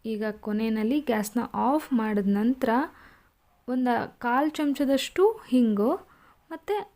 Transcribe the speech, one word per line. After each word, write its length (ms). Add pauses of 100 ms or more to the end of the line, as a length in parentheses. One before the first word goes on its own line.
ಈಗ 180 (220)
ಕೊನೆಯಲ್ಲಿ 520 (120)
ಗ್ಯಾಸ್ನ 340 (220)
ಆಫ್ 240 (100)
ಮಾಡಿದ 400
ನಂತರ 300 (960)
ಒಂದು 280 (300)
ಕಾಲು 320
ಚಮಚದಷ್ಟು 680 (260)
ಹಿಂಗು 400 (600)
ಮತ್ತು 260 (180)